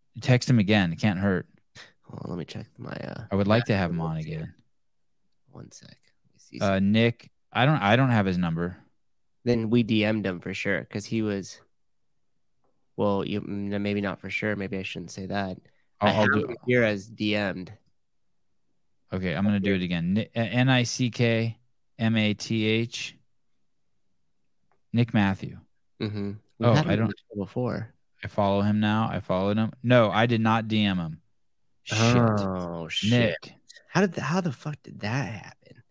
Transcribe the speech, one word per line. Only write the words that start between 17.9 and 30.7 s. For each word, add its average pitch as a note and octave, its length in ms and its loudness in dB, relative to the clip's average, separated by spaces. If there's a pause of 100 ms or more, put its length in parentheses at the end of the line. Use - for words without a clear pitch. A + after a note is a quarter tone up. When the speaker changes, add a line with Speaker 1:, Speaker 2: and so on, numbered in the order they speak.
Speaker 1:
Okay, F#2 240 -2
I'm F#2 80 -2
gonna G#2 160 2
do G2 160 0
it F2+ 80 0
again. F2 320 -2
Ni-, G#2+ 200 -2
uh, A#2 40 -2
N A#2+ 300 0
I B2 140 4
C B2 280 -2
K A#2 460 0 (420)
M A2+ 180 2
A G#2 160 2
T A2 320 -2
H. A2+ 500 -2 (1800)
Nick A#2 220 2
Matthew. G2 440 0 (440)
Speaker 2:
Mm-hmm. G#2 300 -4 (280)
We've A#2 100 4
Speaker 1:
Oh, A2+ 40 6
Speaker 2:
had D#3 120 6
him - 60 0
Speaker 1:
I G#2 40 4
don't A2 100 2
Speaker 2:
on - 40 0
the - 260 -12
show G2+ 80 -4
before. A#2 500 -6 (300)
Speaker 1:
I G2+ 40 -10
follow G2+ 340 2
him G#2 180 2
now. G#2+ 320 2
I F#2+ 80 -4
followed F#2+ 380 0
him. A2 140 0 (120)
No, A#2 260 6
I G#2+ 160 4
did A#2 160 2
not A2 260 2
D G#2+ 160 2